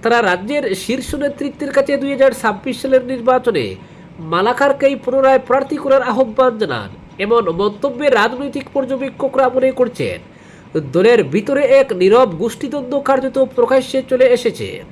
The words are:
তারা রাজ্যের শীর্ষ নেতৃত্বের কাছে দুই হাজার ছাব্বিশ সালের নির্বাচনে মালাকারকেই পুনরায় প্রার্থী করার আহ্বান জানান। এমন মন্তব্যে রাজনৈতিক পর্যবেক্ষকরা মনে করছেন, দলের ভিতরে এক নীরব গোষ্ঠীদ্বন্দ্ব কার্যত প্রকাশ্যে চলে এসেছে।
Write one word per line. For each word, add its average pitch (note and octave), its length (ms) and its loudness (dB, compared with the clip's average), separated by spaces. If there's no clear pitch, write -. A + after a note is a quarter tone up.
তারা A#3 200 2
রাজ্যের G3+ 520 -2
শীর্ষ B3 400 -6
নেতৃত্বের C#4+ 580 -6
কাছে C#4 240 2
দুই C#4 160 -2
হাজার C4+ 200 4
ছাব্বিশ A3+ 500 -4
সালের C4 220 2
নির্বাচনে A#3+ 720 0
মালাকারকেই B3 800 0
পুনরায় C4 420 2
প্রার্থী C4+ 380 -2
করার C#4 260 2
আহ্বান A#3+ 560 0
জানান। B2+ 300 -4
এমন G#3 320 0
মন্তব্যে G#3+ 580 -2
রাজনৈতিক B3 640 0
পর্যবেক্ষকরা C4 760 -2
মনে B3+ 220 0
করছেন, F#3 480 -2
দলের G#3 320 4
ভিতরে G#3+ 400 -2
এক C4+ 280 4
নীরব G3 460 4
গোষ্ঠীদ্বন্দ্ব B3 640 -4
কার্যত C4+ 380 0
প্রকাশ্যে C4 720 0
চলে B3+ 160 4
এসেছে। A2+ 680 0